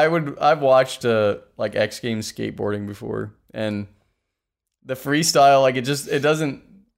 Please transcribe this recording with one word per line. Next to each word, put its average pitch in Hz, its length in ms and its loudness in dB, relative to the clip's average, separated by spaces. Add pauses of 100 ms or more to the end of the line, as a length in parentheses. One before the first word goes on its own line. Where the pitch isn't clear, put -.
I 160 40 2
would, 160 300 -2
I've 151 220 2
watched, 131 440 2
uh, 107 340 2 (180)
like, 107 180 -6
X 107 260 -2
Games 110 320 -6
skateboarding 104 540 -6
before, 107 460 -10 (200)
and 107 340 -6 (1000)
the 131 100 -8
freestyle, 139 680 4
like, 131 140 2
it 127 60 -2
just, 139 260 -4
it 143 120 -2
doesn't, 151 420 -2 (340)